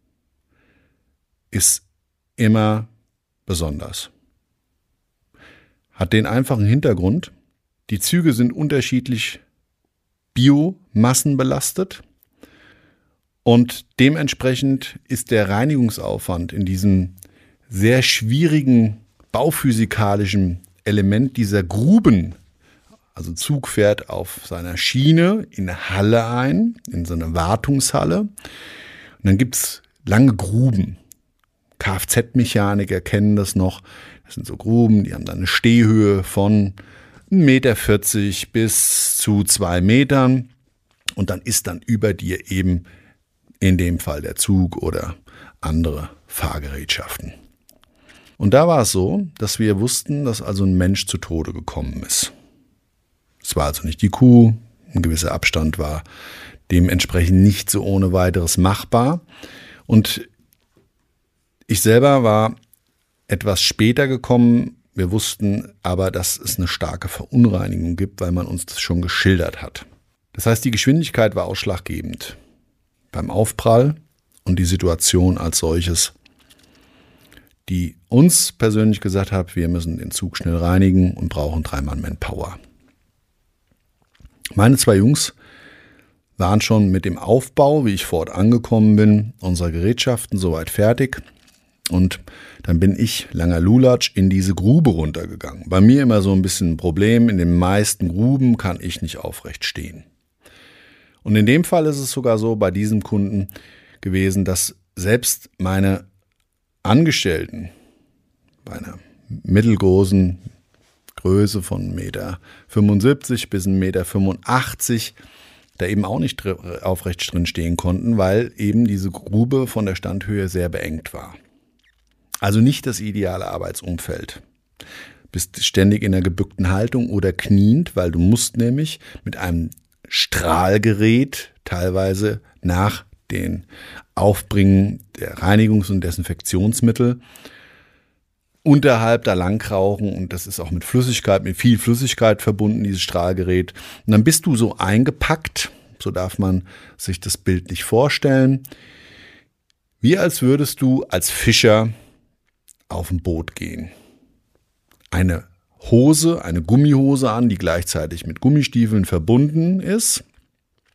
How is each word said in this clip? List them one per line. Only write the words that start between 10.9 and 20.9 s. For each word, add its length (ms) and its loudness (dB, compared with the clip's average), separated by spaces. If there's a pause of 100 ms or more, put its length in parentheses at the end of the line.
und 460 2 (120)
dementsprechend 1080 0
ist 240 -6
der 180 2
Reinigungsaufwand 1040 -2
in 100 -4
diesem 520 0 (540)
sehr 340 2
schwierigen 920 2 (340)
bauphysikalischen 1300 0 (240)
Element 540 0